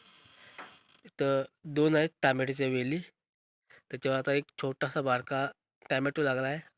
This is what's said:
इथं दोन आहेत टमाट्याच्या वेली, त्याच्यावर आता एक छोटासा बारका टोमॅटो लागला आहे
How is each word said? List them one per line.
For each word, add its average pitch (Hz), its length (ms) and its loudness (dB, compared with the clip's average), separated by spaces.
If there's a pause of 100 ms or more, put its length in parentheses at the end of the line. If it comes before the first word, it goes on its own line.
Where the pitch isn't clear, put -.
(1040)
इथं 139 380 0 (200)
दोन 151 320 2
आहेत 156 140 4 (120)
टमाट्याच्या 135 460 2
वेली, 131 320 -2 (720)
त्याच्यावर - 460 -2
आता 131 160 0
एक 143 100 2 (180)
छोटासा 135 400 -4
बारका 135 460 0 (420)
टोमॅटो 139 340 0
लागला 131 240 0
आहे 147 120 -4 (180)